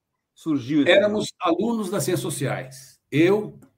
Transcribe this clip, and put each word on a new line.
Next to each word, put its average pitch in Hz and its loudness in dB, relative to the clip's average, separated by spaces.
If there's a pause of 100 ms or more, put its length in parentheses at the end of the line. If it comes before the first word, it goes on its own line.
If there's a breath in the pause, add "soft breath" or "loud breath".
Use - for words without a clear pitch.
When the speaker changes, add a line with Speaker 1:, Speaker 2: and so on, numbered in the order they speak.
(340)
Speaker 1:
surgiu 143 -2
esse 170 4
Speaker 2:
éramos - 2
Speaker 1:
grupo? 180 -2
Speaker 2:
alunos 220 -2
das 185 -4
ciências 180 -2
sociais. - -8 (140)
Eu, 190 2 (180)